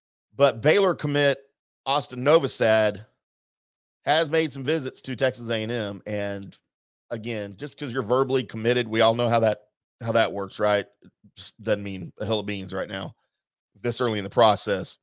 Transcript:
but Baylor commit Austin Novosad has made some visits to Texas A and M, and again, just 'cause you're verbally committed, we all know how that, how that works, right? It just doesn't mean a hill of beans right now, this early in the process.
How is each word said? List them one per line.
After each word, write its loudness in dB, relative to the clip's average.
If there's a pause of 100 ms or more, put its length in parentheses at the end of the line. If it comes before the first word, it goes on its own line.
(360)
but 4
Baylor 2
commit 0 (480)
Austin -4
Novosad 2 (960)
has 2
made 0
some -10
visits -4
to -8
Texas -2
A -2
and -4
M, -6
and -6 (560)
again, -8
just -14
'cause -8
you're -2
verbally 2
committed, 0
we 0
all 6
know 0
how 4
that, 2 (400)
how -4
that 4
works, -8
right? 2 (160)
It -20 (240)
just -16
doesn't 0
mean -10
a -6
hill 0
of -8
beans -8
right -4
now, -10 (680)
this -4
early 0
in -4
the -8
process. 2